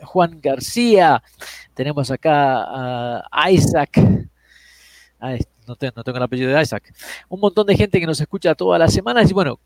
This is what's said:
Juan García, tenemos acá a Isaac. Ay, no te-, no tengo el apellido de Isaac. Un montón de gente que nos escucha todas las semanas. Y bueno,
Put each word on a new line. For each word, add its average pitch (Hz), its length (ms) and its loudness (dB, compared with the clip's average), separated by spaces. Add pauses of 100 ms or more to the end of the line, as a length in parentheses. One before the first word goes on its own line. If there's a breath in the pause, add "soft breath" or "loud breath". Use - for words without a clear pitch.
Juan 170 400 -2
García, 143 800 2 (540 loud breath)
tenemos 143 340 -4
acá 127 1120 -2 (100)
a 170 200 0
Isaac. 160 500 2 (1160 soft breath)
Ay, 123 200 -8 (260)
no 120 120 -16
te-, 131 180 -8
no 117 80 -14
tengo 127 140 -8
el 123 60 -4
apellido 127 300 -2
de 143 80 2
Isaac. - 320 -6 (360 loud breath)
Un 185 100 -12
montón 202 260 0
de 202 120 2
gente 208 200 2
que 170 80 -2
nos 160 140 -2
escucha 165 340 -2
todas 180 240 0
las 165 140 4
semanas. 220 400 2
Y - 20 -2
bueno, 160 320 -2